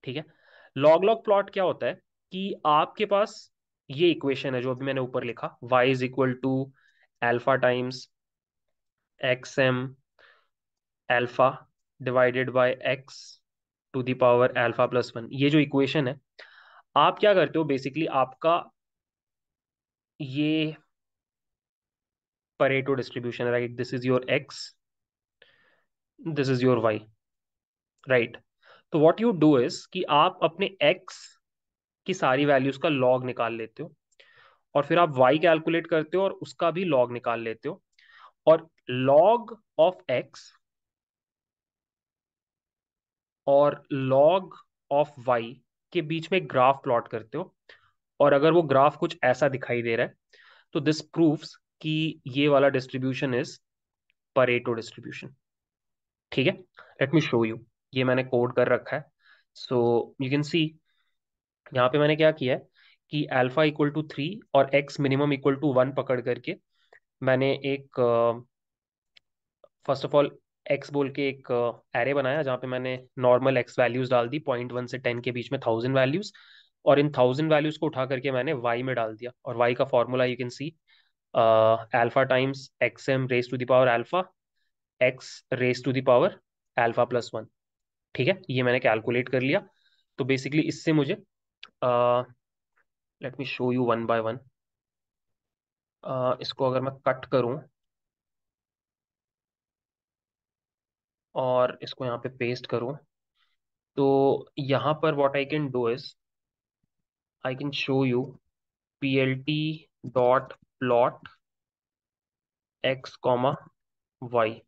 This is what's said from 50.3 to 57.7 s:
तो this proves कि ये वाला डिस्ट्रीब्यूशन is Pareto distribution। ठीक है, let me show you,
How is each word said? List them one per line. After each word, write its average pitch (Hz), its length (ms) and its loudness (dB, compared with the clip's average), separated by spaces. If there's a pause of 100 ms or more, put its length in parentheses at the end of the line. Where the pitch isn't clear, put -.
तो 165 80 -2
this 151 220 -2 (160)
proves 165 360 2 (260)
कि 156 460 -4
ये 143 220 0
वाला 139 200 4
डिस्ट्रीब्यूशन 131 720 -2
is 170 60 -8 (880)
Pareto 120 400 0
distribution। 120 560 -16 (1000)
ठीक 135 140 0
है, 190 180 -4 (380)
let 143 120 -2
me 151 140 6
show 117 220 2
you, 113 80 -10 (360)